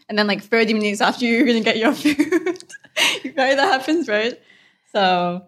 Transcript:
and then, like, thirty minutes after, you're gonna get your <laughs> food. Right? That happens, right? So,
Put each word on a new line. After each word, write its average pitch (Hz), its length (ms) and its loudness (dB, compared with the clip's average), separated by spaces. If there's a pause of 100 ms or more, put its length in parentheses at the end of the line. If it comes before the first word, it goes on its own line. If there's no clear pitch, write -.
and 208 100 -2
then, 208 80 2
like, 196 160 -2
thirty 226 300 2
minutes 208 260 -2
after, - 260 0
you're 233 200 2
gonna 233 160 2
get 220 160 0
your 226 160 0
<laughs> - 100 -8
food. 302 540 0 (800)
Right? 269 180 2
That 269 240 2
happens, 311 300 -2
right? 214 280 -2 (540)
So, 180 560 0